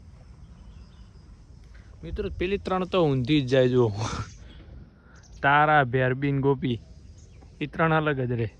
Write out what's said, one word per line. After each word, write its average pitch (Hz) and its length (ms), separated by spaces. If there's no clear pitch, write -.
મિત્રો, 196 280
પેલી 190 280
ત્રણ 185 260
તો 180 200
ઊંધી 139 360
જ 135 40
જાય 127 240
જો. 123 240
તારા, 147 420
ભેરબીન, 131 560
ગોપી, 131 400
ઈ 151 60
ત્રણ 160 260
અલગ 151 280
જ 123 120
રહે. 113 280